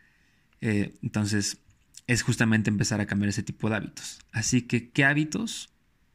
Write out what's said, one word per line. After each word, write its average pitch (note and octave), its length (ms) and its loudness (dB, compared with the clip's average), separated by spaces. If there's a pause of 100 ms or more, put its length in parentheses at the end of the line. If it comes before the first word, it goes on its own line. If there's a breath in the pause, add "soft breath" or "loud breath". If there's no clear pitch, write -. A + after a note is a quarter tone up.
(600 soft breath)
Eh, G#2 420 0
entonces, G#2 580 -2 (460)
es A#2 160 2
justamente A2 480 2
empezar G#2 300 0
a G2+ 40 -2
cambiar G2+ 240 0
ese G2+ 140 -2
tipo G#2+ 260 -4
de A2 60 0
hábitos. - 440 -10 (120)
Así A#2+ 320 2
que, A#2+ 260 -2
¿qué C#3 160 2
hábitos D#3 640 0 (460)